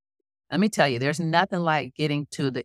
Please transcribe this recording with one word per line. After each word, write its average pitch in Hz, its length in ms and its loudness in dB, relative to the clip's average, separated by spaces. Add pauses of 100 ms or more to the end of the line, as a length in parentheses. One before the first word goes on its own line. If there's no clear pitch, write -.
(500)
Let 156 100 0
me 214 80 4
tell 165 180 4
you, 127 120 0
there's 143 200 -2
nothing 175 420 0
like 151 340 0
getting 147 380 -2
to 139 180 -2
the 120 140 -6